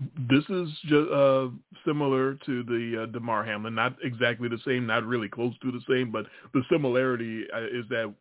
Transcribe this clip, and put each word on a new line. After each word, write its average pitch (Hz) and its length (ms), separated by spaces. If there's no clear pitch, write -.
this 139 180
is 180 200
ju-, 151 260
uh, 135 360
similar 139 500
to 123 160
the, 117 400
uh, 113 40
Damar 113 380
Hamlin. 110 300
Not 120 280
exactly 120 460
the 117 160
same, 127 220
not 113 180
really 113 240
close 120 240
to 131 100
the 123 80
same, 127 200
but 110 140
the 135 160
similarity, 123 720
uh, 113 100
is 123 260
that 113 300